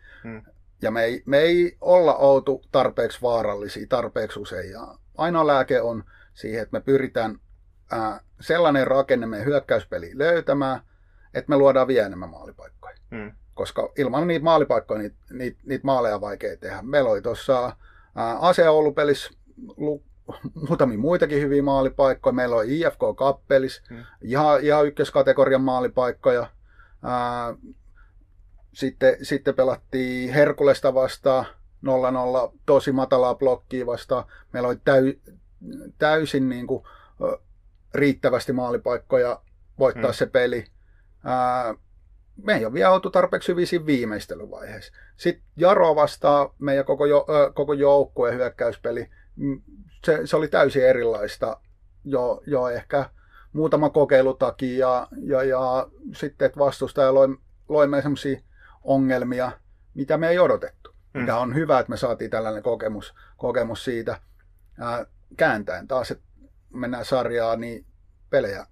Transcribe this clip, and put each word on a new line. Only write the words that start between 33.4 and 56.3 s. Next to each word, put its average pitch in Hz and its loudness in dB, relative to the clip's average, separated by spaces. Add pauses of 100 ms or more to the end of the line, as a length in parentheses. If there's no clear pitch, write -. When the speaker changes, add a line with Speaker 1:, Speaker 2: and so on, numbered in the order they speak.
Speaker 2:
vastaan. 120 -4 (300)
Meillä 123 -2
oli 123 -2 (100)
täy-, 135 2 (640)
täysin 151 0
niinku, 123 -8 (340)
ö, - -4 (560)
riittävästi 131 0
maalipaikkoja 120 -2 (380)
voittaa 120 0
Speaker 1:
Mm. - -4
Speaker 2:
se 123 -2
peli. 123 0 (580)
Ää, 127 -2 (680)
me 214 0
ei 113 -2
ole 110 -6
vielä 185 4
oltu 185 2
tarpeeksi 180 0
hyviä 175 0
siinä 170 -4
viimeistelyvaiheessa. 110 -6 (240)
Sit 175 -2 (140)
Jaro 175 4
vastaa 147 2
meidän 139 -2
koko 139 0
jo-, 143 4
ö, 147 4
koko 147 -2
joukkueen 139 2
hyökkäyspeli. 120 -4 (260)
Mm, 139 -6 (440)
se, 156 0
se - 0
oli 156 0
täysin 143 2
erilaista 113 -2 (440)
jo, 123 -2
jo 127 -2
ehkä 123 -4 (440)
muutama 151 2
kokeilu 131 4
takia 127 -2
ja, 127 0 (140)
ja, 135 0
ja 131 -2 (260)
sitten, 143 -4